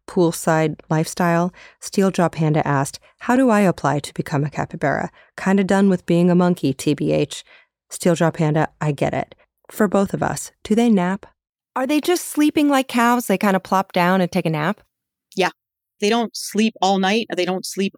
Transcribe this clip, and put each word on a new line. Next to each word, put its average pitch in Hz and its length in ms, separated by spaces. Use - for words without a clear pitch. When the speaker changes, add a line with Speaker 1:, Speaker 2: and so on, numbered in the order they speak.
Speaker 1:
poolside 160 720
lifestyle? 170 640
Steel 196 320
Jaw 170 180
Panda 156 380
asked, 139 320
"How 247 160
do 262 140
I 208 120
apply 151 380
to - 140
become 147 300
a 147 60
capybara? - 600
Kinda 196 260
done 196 260
with 180 160
being 175 240
a 175 60
monkey, 175 380
T 147 200
B 151 180
H." 151 320
Steel - 260
Jaw 160 160
Panda, 156 380
I 151 120
get 147 220
it. - 220
For 214 160
both 196 260
of 156 100
us, - 280
do 214 120
they 233 140
nap? 190 360
Are 254 120
they 302 120
just 349 260
sleeping 302 440
like 269 180
cows? 240 400
They 190 100
kinda 190 220
plop 190 320
down 185 300
and 175 100
take 180 140
a 170 60
nap? 156 300
Speaker 2:
Yeah. 180 140
They 208 100
don't 233 280
sleep 220 420
all 190 200
night. 208 260
They 180 100
don't 185 200
sleep 190 320